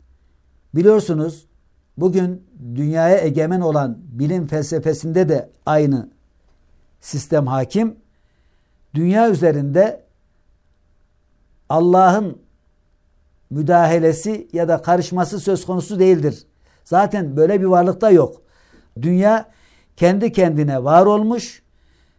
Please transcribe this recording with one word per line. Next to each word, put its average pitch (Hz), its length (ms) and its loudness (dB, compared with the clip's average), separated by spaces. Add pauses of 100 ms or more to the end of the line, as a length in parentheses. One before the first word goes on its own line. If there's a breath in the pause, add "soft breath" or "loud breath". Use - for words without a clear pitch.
(760)
Biliyorsunuz 170 720 0 (500)
bugün 185 500 -2 (280)
dünyaya 160 420 2
egemen 160 440 -2
olan 147 400 -2
bilim 147 460 -6
felsefesinde 156 840 -2
de 143 200 -2 (160)
aynı 139 440 0 (920)
sistem 147 480 -4
hakim. 135 480 -2 (1000)
Dünya 190 340 0
üzerinde 160 720 0 (1700)
Allah'ın 180 720 2 (1080)
müdahalesi 165 1040 0
ya 165 140 -2
da 165 140 0
karışması 180 580 -2
söz 185 260 -4
konusu 185 340 -6
değildir. 175 480 0 (360)
Zaten 185 540 -2
böyle 185 240 2
bir 190 40 -2
varlık 180 360 2
da 220 80 4
yok. 160 320 4 (600 soft breath)
Dünya 190 480 0 (480 soft breath)
kendi 196 340 2
kendine 139 520 0
var 165 220 6
olmuş 214 580 -2 (560)